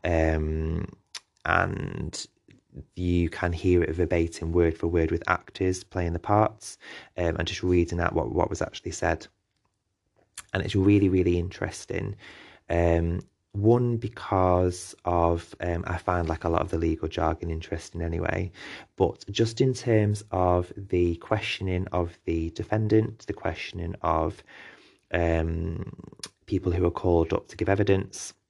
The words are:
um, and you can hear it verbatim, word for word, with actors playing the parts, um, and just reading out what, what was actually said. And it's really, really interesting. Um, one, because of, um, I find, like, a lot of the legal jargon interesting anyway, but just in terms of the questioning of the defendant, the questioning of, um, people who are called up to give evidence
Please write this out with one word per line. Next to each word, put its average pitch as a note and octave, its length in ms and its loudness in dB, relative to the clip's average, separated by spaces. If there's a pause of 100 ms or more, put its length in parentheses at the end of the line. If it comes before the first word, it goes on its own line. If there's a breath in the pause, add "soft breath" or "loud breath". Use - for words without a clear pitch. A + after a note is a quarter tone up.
um, D#2+ 800 0 (600)
and F2+ 800 -2 (680)
you F2 340 2
can F2 220 -2
hear F2 320 4
it D#2+ 120 -2
verbatim, E2+ 560 0
word E2+ 260 4
for E2+ 100 -4
word, E2 240 2
with E2+ 160 -2
actors F#2 560 -2
playing F2 300 -4
the E2+ 60 -4
parts, - 580 0 (400 loud breath)
um, E2+ 200 0
and E2+ 100 -2
just - 160 -8
reading F2 360 2
out E2+ 140 0
what, - 180 -2
what E2+ 180 2
was - 120 -4
actually - 300 -6
said. E2 360 -2 (1300)
And G2 100 -2
it's G2+ 120 -4
really, G2 340 6
really F2+ 280 4
interesting. F#2+ 800 -6 (540 loud breath)
Um, E2+ 520 2 (320)
one, A#2+ 440 2
because F#2 960 0 (100)
of, E2+ 540 2
um, F2 280 -4
I E2+ 100 -4
find, F2 320 0
like, D#2+ 140 -4
a E2+ 60 0
lot E2 120 2
of - 80 -4
the E2 80 -2
legal E2 300 0
jargon E2 420 -2
interesting E2 520 -6
anyway, E2+ 500 -2 (440 loud breath)
but - 360 0
just A2+ 280 0
in C3 140 4
terms G#2+ 560 2
of F2+ 480 2
the F2+ 380 0
questioning F#2 760 -2
of F2 340 -2
the E2+ 260 -2
defendant, A2 760 0
the - 80 -8
questioning E2+ 720 -8
of, E2 400 0 (680 loud breath)
um, E2 800 0 (540)
people F#2 260 0
who F2 140 2
are E2+ 60 4
called E2+ 420 4
up - 140 -2
to - 100 -18
give G#2+ 120 -2
evidence G2 680 0 (140)